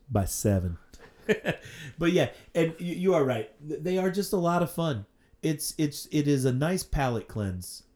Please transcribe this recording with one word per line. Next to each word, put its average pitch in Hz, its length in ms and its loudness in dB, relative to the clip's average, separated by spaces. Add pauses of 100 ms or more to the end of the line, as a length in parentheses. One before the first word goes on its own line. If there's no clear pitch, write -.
By 107 180 2
seven. 92 560 0
<laughs> - 60 -20 (1080)
But 170 140 2
yeah, 160 200 4 (260)
and 165 140 4 (100)
y-, 175 60 -6
you 180 280 2
are 156 80 6
right. 135 280 0 (180)
Th-, 156 120 -6
they 180 180 0
are 185 120 2
just 190 220 -2
a 208 40 0
lot 175 280 2
of - 80 -4
fun. 151 340 -2 (380)
It's, 156 340 -2
it's, 147 320 -2
it 147 160 0
is 139 180 2
a 131 80 2
nice 160 300 0
palate 127 460 -2
cleanse. 95 560 -6 (120)